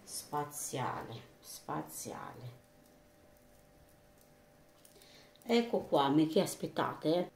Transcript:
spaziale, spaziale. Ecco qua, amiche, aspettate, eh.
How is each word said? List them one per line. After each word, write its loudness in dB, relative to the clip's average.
spaziale, -6
spaziale. -10
Ecco 4
qua, 4
amiche, 6
aspettate, 0
eh. 0